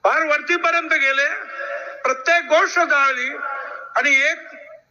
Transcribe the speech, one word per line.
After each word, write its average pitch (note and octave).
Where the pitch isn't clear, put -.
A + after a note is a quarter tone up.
फार C#4+
वरतीपर्यंत E4
गेले, C#4
प्रत्येक E4
गोष्ट F4
जाळली C4+
आणि C#4
एक D#4+